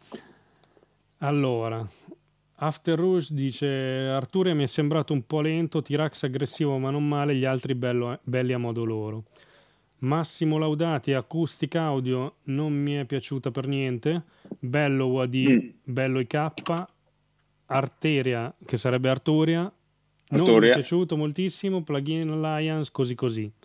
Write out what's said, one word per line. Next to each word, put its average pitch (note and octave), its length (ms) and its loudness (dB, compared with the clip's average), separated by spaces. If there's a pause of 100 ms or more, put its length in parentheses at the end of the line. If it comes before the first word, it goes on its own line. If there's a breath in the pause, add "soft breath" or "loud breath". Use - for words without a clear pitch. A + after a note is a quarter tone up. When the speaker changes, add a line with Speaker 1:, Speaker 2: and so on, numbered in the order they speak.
(1200 loud breath)
Speaker 1:
Allora, B2 640 0 (720 soft breath)
After D#3 420 -2
Rouge F3 340 0
dice, C#3 340 -2
"Arturia C3+ 880 0
mi D3 100 2
è - 20 4
sembrato D3+ 480 0
un B2+ 100 -2
po' D#3 160 -2
lento, D#3+ 400 0
T-Rax D3 440 -2
aggressivo C#3 520 -2
ma C3 140 -2
non D3 180 0
male, C#3+ 260 0
gli C3 120 0
altri C3 280 -2
bello, B2 480 -2
belli B2+ 300 0
a B2 60 -2
modo A#2 260 -4
loro." A2 400 -6 (760 soft breath)
Massimo D#3 580 0
Laudati, D#3 560 0
"Acustica D#3 680 -2
Audio B2+ 500 -2 (100)
non D3 300 -2
mi C#3+ 180 0
è C#3+ 140 -4
piaciuta C3+ 440 -4
per C3 160 -4
niente, C#3 580 -2 (340 loud breath)
bello C3+ 480 2
U B2+ 100 2
A B2+ 100 2
D, C3 220 2
Speaker 2:
Mm. A#2+ 200 6 (160)
Speaker 1:
bello C3 360 0
I B2+ 60 -2
K, D#3+ 580 -2 (840)
Arteria", C3 840 0 (100)
che - 120 -2
sarebbe B2+ 320 2
Arturia, D#3 540 2
"non G3 100 -6 (560)
mi C#3+ 80 0
è - 20 6 (120)
Speaker 2:
Arturia. A2+ 240 8
Speaker 1:
piaciuto E3 420 0
moltissimo, F3+ 680 -2
Plugin D#3 460 -2
Alliance, D#3 640 -2
così B2 220 -2
così." A2 360 -4 (140)